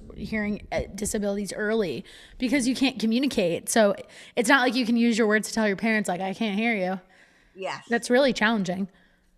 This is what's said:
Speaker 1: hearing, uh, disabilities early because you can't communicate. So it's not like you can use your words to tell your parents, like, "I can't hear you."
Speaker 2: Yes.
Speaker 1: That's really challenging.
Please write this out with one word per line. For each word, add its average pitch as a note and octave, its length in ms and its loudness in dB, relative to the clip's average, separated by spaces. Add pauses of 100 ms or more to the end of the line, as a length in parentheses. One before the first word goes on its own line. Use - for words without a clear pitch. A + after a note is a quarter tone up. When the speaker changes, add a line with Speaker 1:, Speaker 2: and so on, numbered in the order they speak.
(180)
Speaker 1:
hearing, G#3 560 -6
uh, D#3+ 80 -2 (120)
disabilities G3+ 600 -4
early G#3 500 -2 (360)
because B3 280 0
you B3+ 80 0
can't B3+ 240 0
communicate. A3 680 0
So G#3 260 4 (400)
it's A#3 140 0
not C4+ 120 6
like B3 140 2
you B3+ 100 0
can A#3+ 120 2
use A#3 200 4
your A3+ 100 2
words G#3 200 2
to - 60 -10
tell A3 120 0
your G3 120 0
parents, G#3+ 320 0
like, F3+ 100 -2
"I F#3+ 140 -4
can't G3+ 260 -4
hear A#3 160 0
you." F#3 240 -2 (540)
Speaker 2:
Yes. F3 360 -10
Speaker 1:
That's A#3 200 0
really B3 240 6
challenging. G3 560 0 (480)